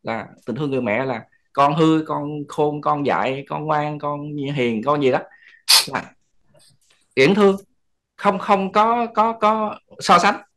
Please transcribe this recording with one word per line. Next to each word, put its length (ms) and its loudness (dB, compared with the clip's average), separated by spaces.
là 240 -8
tình 100 -6
thương 140 -4
người 100 -2
mẹ 240 -2
là 200 -6
con 220 2
hư, 320 4
con 220 -6
khôn, 320 -2
con 260 -2
dại, 420 -2
con 160 -6
ngoan, 340 -4
con 380 -8
hiền, 280 -2
con 180 0
gì 80 4
đó. 80 0
Là 200 -8
khiển 180 6
thương, 220 4
không, 220 0
không 340 0
có, 420 2
có, 180 2
có 460 -2
so 180 6
sánh. 180 2